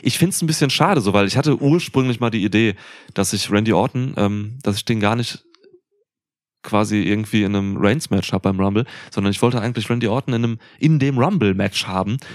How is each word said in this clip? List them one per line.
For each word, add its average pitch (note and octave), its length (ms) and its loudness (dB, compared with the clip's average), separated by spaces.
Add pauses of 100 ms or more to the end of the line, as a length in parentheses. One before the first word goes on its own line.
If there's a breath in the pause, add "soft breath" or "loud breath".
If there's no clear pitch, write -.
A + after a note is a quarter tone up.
ich - 160 -2
find's F#3 240 0
ein E3+ 60 0
bisschen D3+ 220 0
schade D#3 320 2
so, G2 120 0
weil G2+ 140 4
ich F#2+ 80 -4
hatte - 260 2
ursprünglich C3+ 600 0
mal A#2 80 0
die G#2+ 160 -2
Idee, G#2+ 300 2 (380 loud breath)
dass G2 200 -2
ich G2 180 -4
Randy G#2+ 220 2
Orton, B2 420 0
ähm, G#2 480 -2
dass G2+ 140 -2
ich - 80 -10
den A2 160 -2
gar G#2 160 2
nicht - 260 -8 (1200)
quasi G#2 380 0
irgendwie G#2+ 420 0
in G2 120 0
einem G2 220 -2
Reigns-Match G2 540 0
hab G2 120 -2
beim G2 160 0
Rumble, G2+ 260 0 (260 loud breath)
sondern G2 200 0
ich G2 100 -4
wollte A#2+ 180 2
eigentlich A#2 300 -4
Randy A#2 180 0
Orton B2 260 -2
in A#2 120 0
einem, A2+ 140 -4 (200 soft breath)
in D#3 200 4
dem C3+ 180 2
Rumble-Match G#2+ 680 0
haben, F#2+ 300 -2 (160 loud breath)